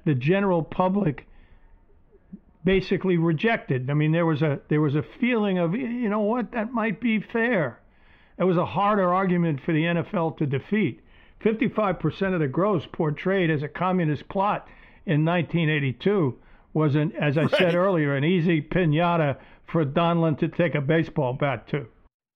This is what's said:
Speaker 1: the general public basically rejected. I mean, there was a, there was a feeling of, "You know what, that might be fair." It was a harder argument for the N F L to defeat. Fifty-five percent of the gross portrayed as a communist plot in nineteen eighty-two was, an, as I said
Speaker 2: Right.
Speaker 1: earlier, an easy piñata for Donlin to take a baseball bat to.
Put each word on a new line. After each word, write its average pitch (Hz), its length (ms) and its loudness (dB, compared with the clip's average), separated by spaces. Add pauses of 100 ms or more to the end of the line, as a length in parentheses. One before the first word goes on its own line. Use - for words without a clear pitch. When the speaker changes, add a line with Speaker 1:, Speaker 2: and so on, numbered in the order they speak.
Speaker 1:
the 151 100 2
general 175 480 2
public 185 640 -2 (1400)
basically 185 540 0
rejected. 160 720 0
I 143 40 -2
mean, 151 200 2
there 170 120 2
was 156 160 0
a, 143 280 0
there 151 120 2
was 147 140 0
a 147 80 -2
feeling 208 560 -2
of, 170 160 0
"You 240 340 -4
know 214 120 -2
what, 220 320 -2
that 233 200 -6
might 226 260 -4
be 220 200 0
fair." 226 600 -2 (580)
It 196 80 0
was 180 120 2
a 170 80 0
harder 185 480 0
argument 175 480 0
for 175 120 -2
the 156 120 2
N 170 120 0
F 147 160 -4
L 165 180 0
to - 140 -4
defeat. 139 560 -2 (400)
Fifty-five 214 580 0
percent 185 340 -2
of 180 60 0
the 151 80 0
gross 170 380 0
portrayed 175 640 0
as 151 140 0
a 147 40 -6
communist 175 640 -2
plot 196 360 -2 (400)
in 156 200 2
nineteen 165 440 0
eighty-two 147 680 0 (340)
was, 151 220 2
an, 151 240 0
as 147 180 0
I 156 100 2
said 233 180 2
Speaker 2:
Right. 170 100 2
Speaker 1:
earlier, 170 400 2
an 139 80 -2
easy 170 380 2
piñata 165 760 0 (340)
for 160 140 2
Donlin 165 540 2
to 170 80 0
take 165 260 0
a 147 80 0
baseball 156 520 0
bat 139 340 -4
to. 139 180 -6 (500)